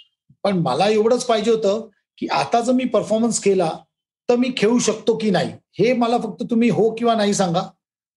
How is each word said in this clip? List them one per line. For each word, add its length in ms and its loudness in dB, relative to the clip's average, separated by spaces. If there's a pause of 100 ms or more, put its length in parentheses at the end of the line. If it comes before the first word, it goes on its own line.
(420)
पण 160 0
मला 300 0
एवढंच 360 2
पाहिजे 260 0
होतं 380 0 (300)
की 80 -6
आता 340 0
जर 120 0
मी 120 0
परफॉर्मन्स 560 -2
केला, 300 0 (580)
तर 80 2
मी 200 0
खेळू 220 2
शकतो 380 0
की 140 -2
नाही, 180 0 (240)
हे 200 2
मला 260 0
फक्त 320 -8
तुम्ही 180 2
हो 220 2
किंवा 240 0
नाही 200 0
सांगा, 280 0 (540)